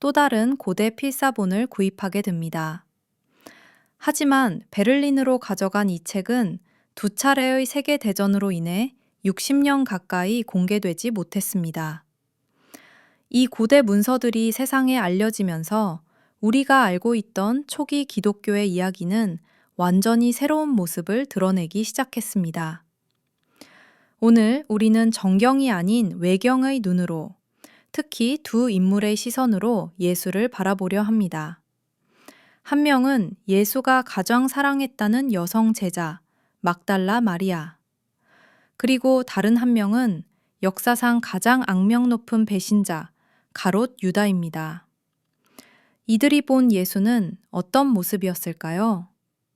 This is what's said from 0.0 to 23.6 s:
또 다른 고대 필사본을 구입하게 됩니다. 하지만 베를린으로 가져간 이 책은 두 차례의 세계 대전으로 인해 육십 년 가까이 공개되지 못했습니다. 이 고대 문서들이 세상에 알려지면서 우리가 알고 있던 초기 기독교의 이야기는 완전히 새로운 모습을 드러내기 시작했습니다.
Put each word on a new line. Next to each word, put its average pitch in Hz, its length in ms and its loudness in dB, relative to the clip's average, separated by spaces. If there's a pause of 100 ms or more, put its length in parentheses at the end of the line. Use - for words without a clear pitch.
또 277 100 -2
다른 269 460 2
고대 208 340 -2
필사본을 247 760 -2
구입하게 196 540 -4
됩니다. 165 640 -6 (1120)
하지만 277 600 0 (120)
베를린으로 262 680 2
가져간 202 520 -2
이 170 100 -4
책은 202 580 -4 (380)
두 208 140 -4
차례의 262 560 0
세계 285 320 -2
대전으로 202 520 0
인해 180 460 -4 (280)
육십 190 300 -2
년 277 300 2
가까이 190 580 -2
공개되지 196 680 -2
못했습니다. 170 920 -6 (1300)
이 247 160 2
고대 247 340 4
문서들이 226 680 0
세상에 262 480 0
알려지면서 190 1040 -2 (380)
우리가 262 420 4
알고 202 320 0
있던 220 540 -2
초기 285 360 -4
기독교의 202 680 -2
이야기는 185 680 -2 (380)
완전히 226 560 2
새로운 302 380 0
모습을 196 560 -2
드러내기 190 580 -2
시작했습니다. 165 1000 -6 (1400)